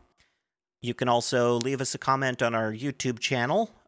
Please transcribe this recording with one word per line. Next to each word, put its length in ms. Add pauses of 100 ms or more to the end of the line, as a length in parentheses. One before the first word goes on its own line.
(840)
You 120
can 140
also 480
leave 240
us 140
a 40
comment 440
on 120
our 180
YouTube 460
channel 520 (180)